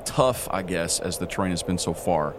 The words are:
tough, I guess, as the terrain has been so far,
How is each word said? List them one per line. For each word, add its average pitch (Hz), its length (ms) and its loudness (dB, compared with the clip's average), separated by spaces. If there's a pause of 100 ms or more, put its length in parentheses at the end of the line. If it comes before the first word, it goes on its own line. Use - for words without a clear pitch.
tough, 131 440 2
I 92 120 -2
guess, 85 380 0
as 87 180 -4
the 90 80 -4
terrain 92 240 0
has 87 120 -2
been 90 160 0
so 87 140 0
far, 76 460 0